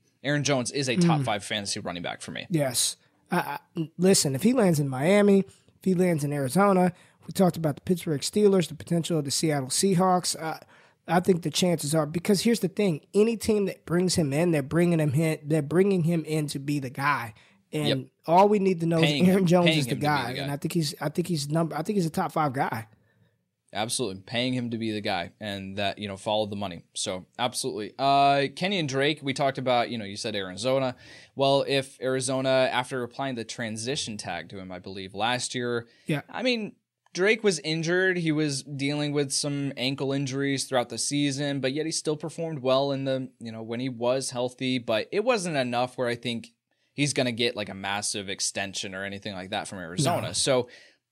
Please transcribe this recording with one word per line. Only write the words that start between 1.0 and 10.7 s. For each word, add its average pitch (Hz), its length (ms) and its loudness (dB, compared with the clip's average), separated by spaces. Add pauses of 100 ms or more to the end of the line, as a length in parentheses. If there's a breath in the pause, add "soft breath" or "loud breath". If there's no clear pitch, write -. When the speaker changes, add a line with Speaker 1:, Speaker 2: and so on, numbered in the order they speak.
Speaker 2:
Mm. 127 40 -4
Speaker 1:
five 107 180 -2
fantasy 104 360 -4
running 87 220 -6
back 73 220 -8
for - 80 -12
me. - 180 -10
Speaker 2:
Yes. 139 460 -2 (340)
I, 143 300 -2 (180)
I, 156 100 -4 (120)
listen, 180 340 4
if 131 80 -4
he 240 120 4
lands 185 260 4
in 143 100 0
Miami, 196 520 6
if - 420 -12
he 190 100 4
lands 175 300 2
in 143 100 -2
Arizona, 180 580 4 (360 soft breath)
we 170 40 -12
talked 180 260 4
about 160 180 0
the - 60 -20
Pittsburgh 170 400 -2
Steelers, 196 460 4
the 147 80 -12
potential 170 420 -2
of 143 80 -2
the 135 60 -6
Seattle 143 380 0
Seahawks. 185 720 2
Uh, 156 200 -8 (480 soft breath)